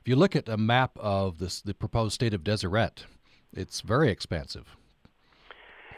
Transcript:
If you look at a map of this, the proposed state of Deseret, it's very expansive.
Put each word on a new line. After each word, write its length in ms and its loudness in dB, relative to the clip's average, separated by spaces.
If 80 -8
you 80 4
look 180 6
at 140 -2
a 80 -2
map 420 2
of 400 0
this, 220 -6
the 140 -6
proposed 400 -2
state 180 0
of 100 -2
Deseret, 640 0
it's 280 -8
very 300 2
expansive. 640 -6